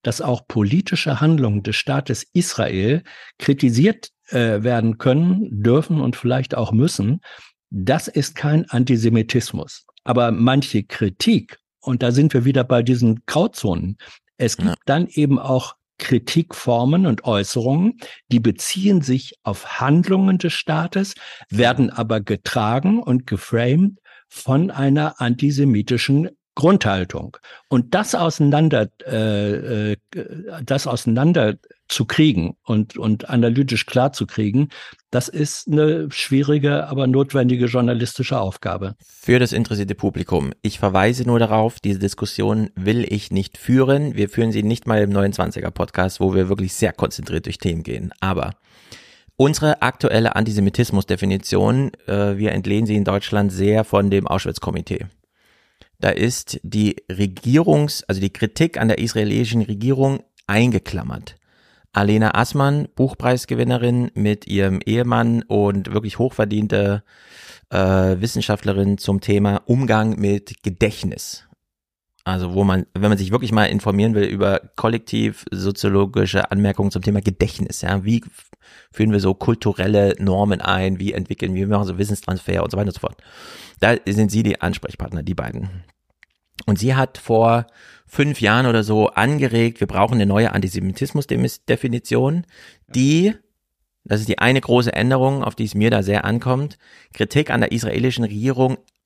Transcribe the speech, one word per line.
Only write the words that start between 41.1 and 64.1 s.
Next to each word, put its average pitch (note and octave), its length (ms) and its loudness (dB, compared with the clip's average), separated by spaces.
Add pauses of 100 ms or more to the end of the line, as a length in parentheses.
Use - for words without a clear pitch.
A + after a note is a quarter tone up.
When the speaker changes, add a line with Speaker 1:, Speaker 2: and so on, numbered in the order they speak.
Speaker 2:
nur A#2 160 2
darauf, A2 400 2
diese G2 220 -2
Diskussion G#2 760 -2
will A2 340 0
ich G2+ 220 -4
nicht F#2+ 260 -4
führen. C3 600 2
Wir G2+ 120 0
führen A2+ 220 0
sie G#2+ 140 0
nicht A2+ 220 -2
mal G#2+ 140 2
im G2+ 100 2
Neunundzwanziger G2 600 -2
Podcast, - 480 -2
wo F#2+ 160 2
wir F#2 140 2
wirklich G2 260 -4
sehr A2 180 0
konzentriert - 540 -6
durch - 120 -8
Themen E2 260 -4
gehen. B1 340 -10
Aber F2+ 320 -2 (840)
unsere D3+ 440 2
aktuelle A#2 540 0
Antisemitismus-Definition, G2+ 1600 0 (140)
äh, G2+ 300 -2
wir G#2 140 0
entlehnen G2+ 360 0
sie G#2+ 100 0
in G2+ 80 2
Deutschland G2+ 480 0
sehr G#2 320 2
von G2+ 260 2
dem G2 160 2
Auschwitz-Komitee. - 800 -6 (920)
Da F#2+ 100 0
ist - 520 -2
die G#2+ 340 -2 (140)
Regierungs-, B2+ 960 0
also F#2+ 140 -4
die G2 120 -2
Kritik - 460 -2
an A2+ 80 0
der A2 120 2
israelischen A2 640 0
Regierung C3 600 0 (240)
eingeklammert. G2 880 -2 (580)
Alena G#2+ 440 2
Assmann, C#3 580 0
Buchpreisgewinnerin B2 1200 0